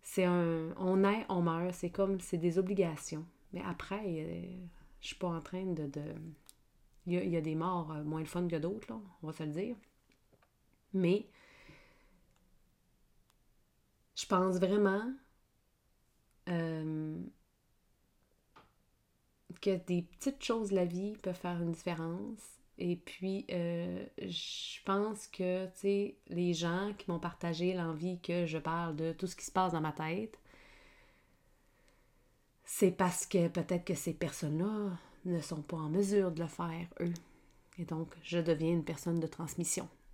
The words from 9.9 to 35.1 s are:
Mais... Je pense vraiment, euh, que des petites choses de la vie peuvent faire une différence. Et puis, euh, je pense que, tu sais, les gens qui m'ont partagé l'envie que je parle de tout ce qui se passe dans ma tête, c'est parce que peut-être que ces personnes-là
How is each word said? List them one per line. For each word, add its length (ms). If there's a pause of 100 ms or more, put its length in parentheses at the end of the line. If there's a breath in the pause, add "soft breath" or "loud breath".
Mais... 340 (3000 loud breath)
Je 100
pense 320
vraiment, 560 (1400)
euh, 720 (2500)
que 140 (100)
des 180
petites 400
choses 260
de 60
la 100
vie 320
peuvent 180
faire 260
une 100
différence. 680 (400)
Et 160
puis, 560
euh, 540 (140)
je 680
pense 420
que, 380
tu 140
sais, 380 (100)
les 260
gens 440
qui 120
m'ont 100
partagé 540
l'envie 460
que 260
je 140
parle 360
de 180
tout 120
ce 100
qui 100
se 60
passe 200
dans 100
ma 120
tête, 460 (2250 soft breath)
c'est 280
parce 340
que 220
peut-être 360
que 120
ces 180
personnes-là 800 (340 loud breath)